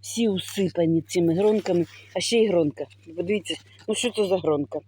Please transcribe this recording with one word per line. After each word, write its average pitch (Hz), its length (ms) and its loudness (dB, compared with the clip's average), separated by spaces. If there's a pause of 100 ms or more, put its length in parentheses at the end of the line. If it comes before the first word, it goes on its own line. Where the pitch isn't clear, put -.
всі 226 280 -2
усипані 175 720 0
цими 165 340 0
гронками. 190 500 2 (300)
А 180 40 -2
ще 233 180 0
й 220 100 6
гронка. 160 380 2 (320)
Подивіться, 180 380 -4 (320)
ну 220 80 -2
що 240 160 -2
це 208 140 0
за 185 120 0
гронка? 151 500 -2